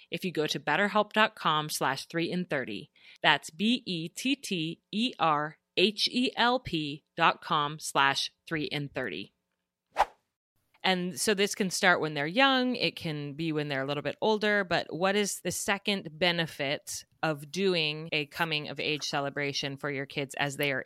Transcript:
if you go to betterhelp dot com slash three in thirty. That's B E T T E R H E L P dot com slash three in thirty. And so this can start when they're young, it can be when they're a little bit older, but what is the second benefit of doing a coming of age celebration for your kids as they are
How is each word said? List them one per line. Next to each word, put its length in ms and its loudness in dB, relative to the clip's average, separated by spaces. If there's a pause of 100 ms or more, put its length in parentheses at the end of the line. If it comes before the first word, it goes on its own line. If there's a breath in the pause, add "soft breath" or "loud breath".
(100)
if 140 -6
you 80 -2
go 160 0
to 120 -4
betterhelp 520 2
dot 220 2
com 340 0
slash 380 -2
three 240 -2
in 140 -2
thirty. 460 -4 (320 loud breath)
That's 260 6
B 380 0
E 220 -4
T 280 -2
T 440 -4 (100)
E 280 -2
R 380 0 (220)
H 340 2
E 240 0
L 240 2
P 440 -6 (120)
dot 260 4
com 360 0
slash 520 2 (160)
three 180 -4
in 260 -6
thirty. 420 -6 (1500)
And 340 0
so 140 2
this 220 2
can 160 0
start 320 4
when 100 -2
they're 140 -2
young, 500 2
it 180 0
can 380 -6
be 180 -2
when 180 0
they're 140 -2
a 40 -2
little 160 -2
bit 180 -4
older, 420 2
but 320 -2
what 220 2
is 240 0
the 120 -4
second 600 -2
benefit 920 -2 (180)
of 280 -4
doing 640 0
a 140 0
coming 420 -2
of 100 -6
age 260 -2
celebration 760 -2
for 120 -4
your 160 -4
kids 320 -6
as 200 -4
they 120 0
are 160 -4